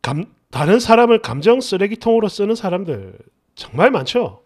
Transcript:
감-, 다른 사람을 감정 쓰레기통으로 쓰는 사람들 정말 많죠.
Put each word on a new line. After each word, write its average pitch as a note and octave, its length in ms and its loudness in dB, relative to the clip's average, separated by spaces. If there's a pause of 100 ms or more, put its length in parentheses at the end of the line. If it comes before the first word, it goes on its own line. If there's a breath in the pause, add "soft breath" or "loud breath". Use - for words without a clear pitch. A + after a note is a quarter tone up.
감-, D3 240 -4 (240)
다른 D#3+ 280 2
사람을 A#3 440 4
감정 G#3 380 0
쓰레기통으로 G#3+ 680 -2
쓰는 G#3 260 -2
사람들 E3+ 640 -6 (360)
정말 F3+ 360 0
많죠. E3 560 -4